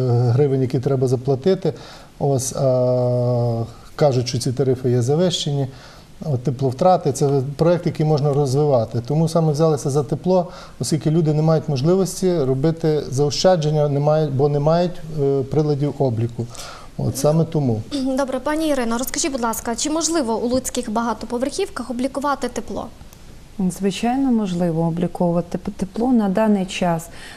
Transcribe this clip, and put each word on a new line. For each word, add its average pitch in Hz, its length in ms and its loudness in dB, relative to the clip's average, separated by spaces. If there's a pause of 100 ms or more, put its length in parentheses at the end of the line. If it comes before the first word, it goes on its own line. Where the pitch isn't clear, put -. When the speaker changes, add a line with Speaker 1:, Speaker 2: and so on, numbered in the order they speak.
Speaker 1:
гривень, 123 520 4
які 131 180 0
треба 135 280 2
заплатити, 139 640 0 (460)
ось, 135 360 0
а 123 1080 2 (320)
кажуть, 127 320 2
що 123 120 -2
ці 127 120 -2
тарифи 127 400 0
є 123 100 2
завищені, 143 640 0 (580)
от, 135 180 -2
тепловтрати, 147 680 2
це 139 300 2 (140)
проект, 165 300 2
який 156 200 0
можна 147 280 2
розвивати. 135 760 2
Тому 156 220 2
саме 160 220 2
взялися 151 380 2
за 139 140 2
тепло, 180 440 0 (320)
оскільки 151 320 0
люди 156 220 2
не 151 80 2
мають 160 280 2
можливості 175 720 0
робити 151 720 0
заощадження, 147 800 2
не 139 100 0
мають, 151 340 2
бо 143 160 2
не 143 100 0
мають, 165 320 2 (300)
е, 139 200 2 (100)
приладів 147 460 0
обліку. 117 480 0 (520)
От 131 200 -2
саме 156 280 2
тому. 127 360 -2 (360)
Speaker 2:
Добре, 254 220 -2
пані 302 280 -2
Ірино, 240 300 0
розкажіть, - 340 -2
будь 269 100 -4
ласка, 233 340 -4
чи 302 140 -4
можливо 311 480 -2
у 226 100 -2
луцьких 247 440 -4
багатоповерхівках 240 1000 -4
облікувати 269 580 -4
тепло? - 360 -8 (920)
Speaker 3:
Звичайно, 240 520 0
можливо 180 500 0
обліковувати 170 760 0
п-, 202 200 -6
тепло. 208 340 -2
На 220 180 4
даний 208 360 2
час, 170 440 -2 (280)